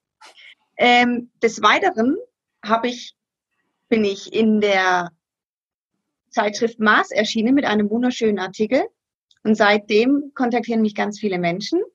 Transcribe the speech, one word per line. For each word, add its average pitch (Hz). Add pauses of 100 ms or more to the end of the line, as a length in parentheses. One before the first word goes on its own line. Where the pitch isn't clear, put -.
(760)
Ähm, 240 (140)
des 226
Weiteren 262 (480)
hab 220
ich, 240 (720)
bin 220
ich 196
in 214
der 185 (1160)
Zeitschrift 220
Maß 220
erschienen 220
mit 277
einem 208
wunderschönen 226
Artikel. 214 (560)
Und 220
seitdem 220
kontaktieren 233
mich 208
ganz 208
viele 190
Menschen. 190 (140)